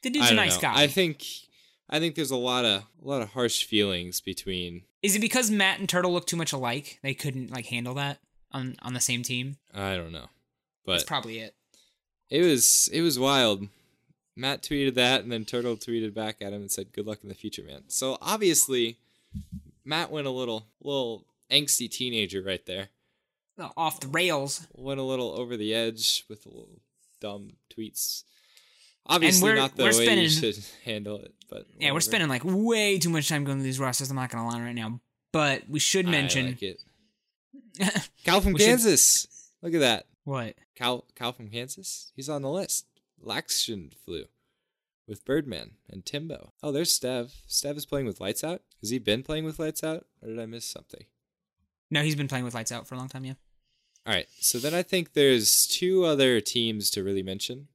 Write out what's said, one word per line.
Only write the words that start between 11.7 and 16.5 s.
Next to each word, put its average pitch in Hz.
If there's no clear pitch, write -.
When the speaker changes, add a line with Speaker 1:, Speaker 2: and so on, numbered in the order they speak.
Speaker 2:
it 147
was, 151
it 160
was 156
wild. 120
Matt 135
tweeted 143
that, 123
and 120
then 110
Turtle 120
tweeted 113
back 107
at 101